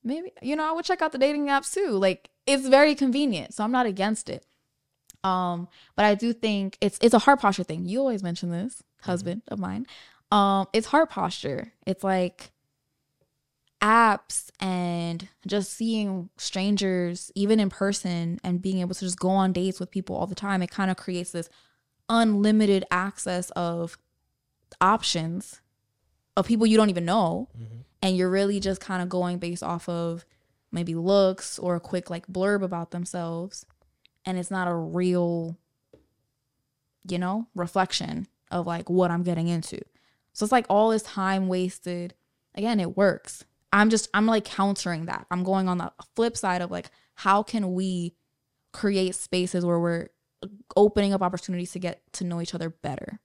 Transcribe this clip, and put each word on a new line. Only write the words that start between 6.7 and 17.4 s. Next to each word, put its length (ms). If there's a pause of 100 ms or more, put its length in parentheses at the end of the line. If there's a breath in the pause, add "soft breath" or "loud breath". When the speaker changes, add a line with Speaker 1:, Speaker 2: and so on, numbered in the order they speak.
Speaker 1:
it's, 220
it's 140
a 40
heart 220
posture 220
thing. 240
You 140
always 200
mention 300
this, 320 (180)
Speaker 2:
Mm-hmm. 100
Speaker 1:
husband 380
of 100
mine. 260 (460 loud breath)
Um, 420
it's 140
heart 240
posture. 600 (140)
It's 180
like 460 (1300)
apps 680 (100)
and 680 (180)
just 280
seeing 640
strangers, 1000
even 240